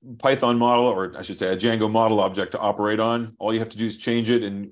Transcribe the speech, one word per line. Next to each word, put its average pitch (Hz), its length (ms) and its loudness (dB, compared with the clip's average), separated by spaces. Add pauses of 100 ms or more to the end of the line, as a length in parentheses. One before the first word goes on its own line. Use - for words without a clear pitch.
(200)
Python 131 380 2
model, 120 280 4
or 95 320 -2
I - 40 -12
should 95 160 -10
say 98 100 -2
a 92 80 0
Django 110 340 0
model 110 300 4
object 95 320 0
to - 80 -4
operate 104 400 -2
on. 117 400 -2
All 107 140 -2
you 113 60 0
have 110 100 -4
to 104 80 -18
do 113 80 -2
is 107 120 -6
change 117 320 -2
it 120 140 2
and 101 280 -8